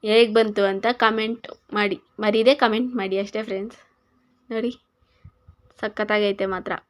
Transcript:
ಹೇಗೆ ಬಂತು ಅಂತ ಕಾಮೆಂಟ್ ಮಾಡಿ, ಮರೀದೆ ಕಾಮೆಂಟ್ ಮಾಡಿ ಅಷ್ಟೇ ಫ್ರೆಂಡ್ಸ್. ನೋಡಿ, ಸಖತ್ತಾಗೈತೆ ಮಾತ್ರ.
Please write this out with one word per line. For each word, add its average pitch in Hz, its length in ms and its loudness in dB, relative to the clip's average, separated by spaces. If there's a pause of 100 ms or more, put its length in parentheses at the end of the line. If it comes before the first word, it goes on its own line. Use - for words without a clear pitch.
ಹೇಗೆ 220 280 4
ಬಂತು 214 320 4
ಅಂತ 196 280 0
ಕಾಮೆಂಟ್ 226 540 0 (260)
ಮಾಡಿ, 202 300 -2 (180)
ಮರೀದೆ 220 340 4
ಕಾಮೆಂಟ್ 247 420 0
ಮಾಡಿ 196 220 -4
ಅಷ್ಟೇ 202 240 -6
ಫ್ರೆಂಡ್ಸ್. 208 360 -8 (720)
ನೋಡಿ, 233 200 -4 (1080)
ಸಖತ್ತಾಗೈತೆ 208 680 -2
ಮಾತ್ರ. 185 260 -6 (180)